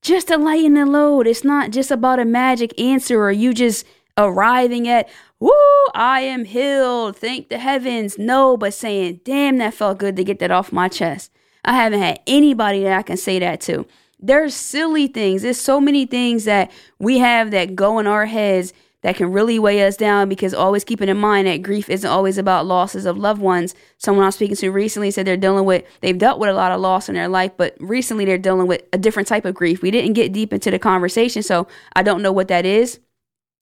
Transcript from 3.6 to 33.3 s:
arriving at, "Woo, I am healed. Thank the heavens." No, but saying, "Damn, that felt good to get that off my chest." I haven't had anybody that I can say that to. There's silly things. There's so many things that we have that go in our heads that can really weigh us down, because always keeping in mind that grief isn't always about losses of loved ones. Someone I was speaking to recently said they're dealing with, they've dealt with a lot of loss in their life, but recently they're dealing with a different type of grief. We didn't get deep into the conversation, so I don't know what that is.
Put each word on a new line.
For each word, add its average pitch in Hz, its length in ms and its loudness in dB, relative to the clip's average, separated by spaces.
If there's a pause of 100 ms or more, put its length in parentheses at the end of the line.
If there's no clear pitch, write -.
arriving 233 680 2
at, 240 220 2 (300)
"Woo, 262 100 2 (460)
I 262 260 0
am 262 240 -6
healed. 247 720 -2
Thank 247 320 -10
the 233 80 -8
heavens." 247 640 -4
No, 254 360 2
but 208 200 -4
saying, 190 480 -6
"Damn, 277 340 0
that 226 160 -2
felt 190 240 -2
good 196 200 -4
to 185 60 -2
get 196 140 -2
that 180 140 -2
off 180 200 0
my 180 180 0
chest." 170 420 -6 (360)
I 240 60 2
haven't 226 260 2
had 170 280 -2
anybody 226 560 2
that 190 120 0
I 190 60 -2
can - 160 -8
say 185 220 -4
that 175 220 -4
to. - 260 -6 (320)
There's 277 340 2
silly 311 540 -2
things. 196 340 -2
There's 240 160 -2
so 277 240 0
many 277 240 2
things 240 400 -2
that 202 260 0 (280)
we 240 180 0
have 240 340 2
that 185 240 -2
go 202 220 0
in 214 80 -2
our 208 220 0
heads 202 440 -2 (300)
that 185 140 -2
can 180 160 -2
really 220 260 0
weigh 208 260 2
us 196 140 0
down, 202 320 2
because 190 240 -4
always 202 300 0
keeping 208 260 -4
in 196 80 0
mind 208 300 2
that 175 160 -2
grief 202 260 -4
isn't 190 200 -4
always 190 280 0
about 185 300 0
losses 190 400 -2
of 180 100 -4
loved 208 240 -2
ones. 180 320 0 (240)
Someone 196 260 2
I 196 40 4
was 196 80 -2
speaking 208 220 -2
to 190 120 -4
recently 202 400 -2
said 196 160 -4
they're 185 120 0
dealing 190 280 0
with, 185 180 0 (180)
they've 185 160 -2
dealt 214 220 2
with 208 100 0
a 196 40 0
lot 190 180 0
of 180 100 -2
loss 185 280 -2
in 196 60 -6
their 175 120 -4
life, 185 300 -2
but 175 220 -2
recently 220 460 -4
they're 190 120 0
dealing 185 300 0
with 180 160 -2 (100)
a 185 60 -2
different 202 280 0
type 214 180 -2
of 180 100 -4
grief. 170 260 0
We 180 80 0
didn't 220 240 0
get 202 200 0
deep 208 200 -4
into 208 160 -2
the 190 100 -2
conversation, 190 640 0
so 175 260 -2 (280)
I 185 80 4
don't 202 180 0
know 196 100 2
what 190 160 0
that 180 180 0
is. 220 340 0 (640)